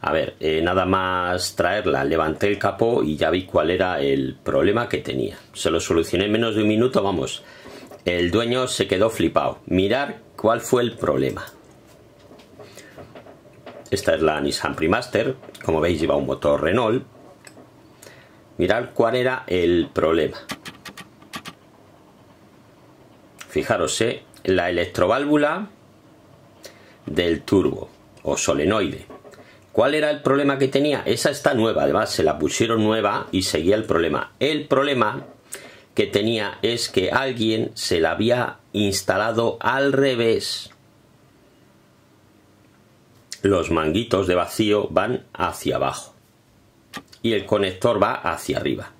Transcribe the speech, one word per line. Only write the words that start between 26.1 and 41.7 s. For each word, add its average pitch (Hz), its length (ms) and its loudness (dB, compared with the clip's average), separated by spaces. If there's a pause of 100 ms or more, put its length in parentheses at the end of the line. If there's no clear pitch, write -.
del 82 360 0
turbo - 460 2 (340)
o 71 140 -2
solenoide. 80 680 0 (680)
¿Cuál 135 220 4
era 151 160 2
el 143 120 -4
problema 139 360 2
que 135 100 2
tenía? 139 360 0
Esa 123 260 0
está 143 220 0
nueva, 110 300 2
además 76 280 2
se - 120 -2
la 76 160 2
pusieron 110 440 0
nueva 107 480 2
y 95 120 0
seguía 87 340 2
el 110 80 -2
problema. 80 560 0
El 143 260 -2
problema 135 600 0 (680)
que 104 120 2
tenía 104 560 0
es 117 260 0
que 90 220 0
alguien 117 640 0
se - 260 0
la 80 120 2
había 117 460 0 (140)
instalado 104 880 0
al 135 320 0
revés. 123 800 0 (2750)